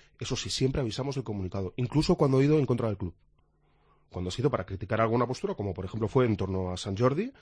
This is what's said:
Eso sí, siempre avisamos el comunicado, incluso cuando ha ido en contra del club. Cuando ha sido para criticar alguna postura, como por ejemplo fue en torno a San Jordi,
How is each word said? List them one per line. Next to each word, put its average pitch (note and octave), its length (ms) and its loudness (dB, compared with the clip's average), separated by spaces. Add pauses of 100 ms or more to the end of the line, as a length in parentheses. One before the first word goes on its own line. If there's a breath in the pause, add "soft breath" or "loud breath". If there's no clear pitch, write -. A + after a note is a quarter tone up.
(200 soft breath)
Eso B2 160 -4
sí, - 140 -6
siempre C3 300 0
avisamos C3 360 -4
el C3 80 -4
comunicado, G2 520 -4
incluso C#3+ 380 2
cuando C3+ 240 4
ha C3+ 60 6
ido D3+ 140 6
en C#3+ 60 4
contra A#2 240 0
del G2+ 80 -2
club. F2+ 160 -6 (960)
Cuando F2+ 200 -6
ha F2+ 40 -4
sido B2 180 2
para B2 140 -2
criticar F#2+ 360 -4
alguna A#2 260 2
postura, F3+ 280 -4
como G2 200 -4
por F2+ 100 -8
ejemplo A2 220 -4
fue B2+ 200 4
en A2 100 2
torno F#2+ 360 -2
a F2+ 40 -6
San G2 200 -6
Jordi, C#3 460 2